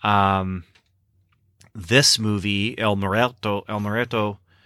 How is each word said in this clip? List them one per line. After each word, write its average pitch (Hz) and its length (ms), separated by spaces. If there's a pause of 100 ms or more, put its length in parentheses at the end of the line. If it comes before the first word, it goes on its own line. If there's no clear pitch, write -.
Um, 98 600 (1080)
this 113 460
movie, 104 580
El 104 200
Muerto, 104 720
El 107 100
Muerto, 107 600 (260)